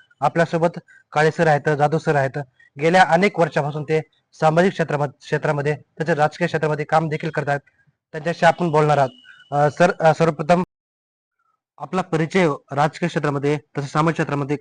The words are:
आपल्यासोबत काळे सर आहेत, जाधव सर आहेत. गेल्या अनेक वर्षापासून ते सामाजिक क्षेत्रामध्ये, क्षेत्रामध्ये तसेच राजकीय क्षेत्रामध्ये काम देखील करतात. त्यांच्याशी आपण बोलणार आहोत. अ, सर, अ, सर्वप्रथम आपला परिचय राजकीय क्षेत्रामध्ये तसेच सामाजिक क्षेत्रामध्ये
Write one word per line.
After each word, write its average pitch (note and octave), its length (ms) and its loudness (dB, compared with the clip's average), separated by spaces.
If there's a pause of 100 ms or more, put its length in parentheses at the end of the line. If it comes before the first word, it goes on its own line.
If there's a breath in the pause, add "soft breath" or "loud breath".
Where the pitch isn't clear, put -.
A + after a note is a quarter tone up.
(200 soft breath)
आपल्यासोबत E3 580 0 (340 soft breath)
काळे D#3 180 2
सर E3 160 0
आहेत, D3 320 2
जाधव D3 200 0
सर D3+ 160 -2
आहेत. C3+ 240 -2 (420 soft breath)
गेल्या F3 280 4
अनेक F3 320 2
वर्षापासून D3+ 420 -2
ते D#3 180 -2 (320)
सामाजिक E3 400 2
क्षेत्रामध्ये, D3 520 -4
क्षेत्रामध्ये D3 500 -2
तसेच D#3 440 -6
राजकीय D#3 280 0
क्षेत्रामध्ये D3+ 380 -4
काम D#3+ 240 0
देखील D#3 220 -6
करतात. C#3+ 280 -4 (540)
त्यांच्याशी D#3+ 340 -2
आपण E3 240 2
बोलणार D3 280 2
आहोत. C3 120 2 (420 soft breath)
अ, C#3+ 180 2
सर, F3 200 2 (100)
अ, D#3+ 140 4
सर्वप्रथम E3 480 0 (1160)
आपला F3+ 240 -6
परिचय E3 460 0 (240)
राजकीय D3+ 360 -2
क्षेत्रामध्ये C#3+ 500 -2 (200)
तसेच C#3 140 -8
सामाजिक D#3 220 0
क्षेत्रामध्ये C#3+ 460 -4